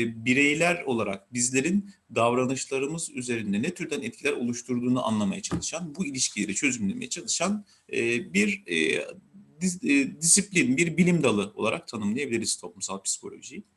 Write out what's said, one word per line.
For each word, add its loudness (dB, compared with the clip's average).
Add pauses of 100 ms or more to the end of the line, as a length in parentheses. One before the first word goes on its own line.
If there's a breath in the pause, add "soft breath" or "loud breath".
(260)
bireyler 4
olarak -2
bizlerin 0 (240 loud breath)
davranışlarımız 0
üzerinde -2
ne 0
türden -6
etkiler -4
oluşturduğunu -2
anlamaya 0
çalışan, -6
bu -4
ilişkileri -2
çözümlemeye -2
çalışan, -2 (280 soft breath)
e, 0
bir, 2
e, 2 (560)
dis-, -2
e, 2
disiplin, 4
bir 2
bilim 6
dalı 2
olarak -2
tanımlayabiliriz -2
toplumsal -10
psikolojiyi. -8 (140)